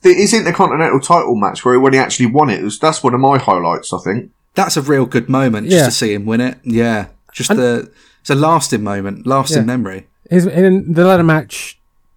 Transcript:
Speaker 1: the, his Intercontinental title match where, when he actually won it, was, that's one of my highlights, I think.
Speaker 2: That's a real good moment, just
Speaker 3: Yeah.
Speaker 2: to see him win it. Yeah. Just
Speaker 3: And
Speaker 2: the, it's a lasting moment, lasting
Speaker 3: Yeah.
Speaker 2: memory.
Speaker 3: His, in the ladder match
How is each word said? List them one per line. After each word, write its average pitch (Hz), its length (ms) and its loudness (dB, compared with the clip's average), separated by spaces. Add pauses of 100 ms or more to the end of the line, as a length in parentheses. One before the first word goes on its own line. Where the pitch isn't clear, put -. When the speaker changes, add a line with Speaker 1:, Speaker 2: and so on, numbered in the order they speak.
Speaker 1:
the, 180 120 6
his 202 180 2
Intercontinental 160 680 0
title 135 360 0
match 101 280 -4
where, 123 140 4
when 131 140 4
he 135 60 4
actually 127 280 0
won 135 240 2
it, 82 120 -4
was, 104 160 -8
that's 156 240 -2
one 123 120 0
of 127 60 -2
my 135 180 2
highlights, 85 540 -2
I 90 100 -6
think. 110 280 -6 (240)
Speaker 2:
That's 180 220 -2
a 151 60 -2
real 135 240 2
good 117 220 -4
moment, 131 400 0
just 185 100 4
Speaker 3:
Yeah. 147 60 4
Speaker 2:
to 120 60 0
see 107 240 -4
him 101 100 -8
win 110 160 -2
it. 127 240 -6
Yeah. 117 420 -2 (260)
Just - 180 -8
Speaker 3:
And 214 80 2
Speaker 2:
the, 120 320 -2 (300)
it's - 100 -10
a 143 40 2
lasting 143 480 0
moment, 101 440 -8
lasting 135 320 0
Speaker 3:
Yeah. 113 60 2
Speaker 2:
memory. 107 420 -6 (240)
Speaker 3:
His, 180 160 4
in 185 480 2
the 170 100 4
ladder 185 180 4
match 156 560 -2 (380)